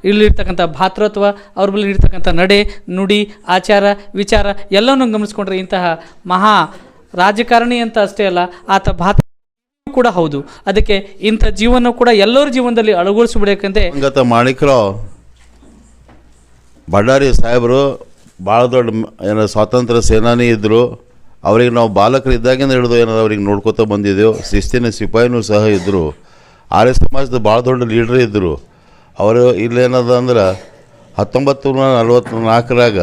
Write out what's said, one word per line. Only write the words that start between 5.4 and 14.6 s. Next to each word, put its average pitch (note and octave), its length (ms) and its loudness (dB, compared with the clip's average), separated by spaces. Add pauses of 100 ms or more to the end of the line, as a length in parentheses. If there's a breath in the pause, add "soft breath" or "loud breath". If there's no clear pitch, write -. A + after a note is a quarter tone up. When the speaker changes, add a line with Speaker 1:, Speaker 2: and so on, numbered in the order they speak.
Speaker 1:
ಇಂತಹ F3+ 420 -4 (260 loud breath)
ಮಹಾ F#3+ 280 2 (600 loud breath)
ರಾಜಕಾರಣಿ A#3 640 0
ಅಂತ A3+ 200 -4
ಅಷ್ಟೇ G3+ 280 -2
ಅಲ್ಲ, F3+ 120 -2 (300 loud breath)
ಆತ G3 220 0
ಭಾತೃ F3+ 300 -2 (720)
ಕೂಡ B3 140 0
ಹೌದು. E3 320 -2 (280 loud breath)
ಅದಕ್ಕೆ G3 540 -2
ಇಂಥ G#3+ 240 0
ಜೀವನ A#3 460 0
ಕೂಡ A#3+ 180 0
ಎಲ್ಲರ A#3+ 400 2
ಜೀವನದಲ್ಲಿ A#3 440 0
ಅಳವಡಿಸ್ಬಿಡ್ಬೇಕಂತೆ. G3 880 0
Speaker 2:
ದಿವಂಗತ C#3 380 -2
ಮಾಣಿಕರಾವ್ B2 680 2 (2000)